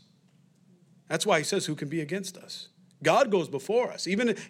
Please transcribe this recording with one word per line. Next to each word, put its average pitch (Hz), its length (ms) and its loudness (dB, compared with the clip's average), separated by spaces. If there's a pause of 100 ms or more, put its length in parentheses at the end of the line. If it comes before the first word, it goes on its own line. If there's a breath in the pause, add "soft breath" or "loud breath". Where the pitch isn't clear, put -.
(1080)
That's 160 180 -2
why 185 140 4
he 147 40 -2
says, 190 220 -2
"Who 147 100 -4
can 143 140 -8
be 160 120 -4
against 160 360 -8
us?" - 300 -16 (340)
God 208 300 4
goes 170 180 2
before 202 420 0
us. - 140 -8
Even, 208 320 2 (120 loud breath)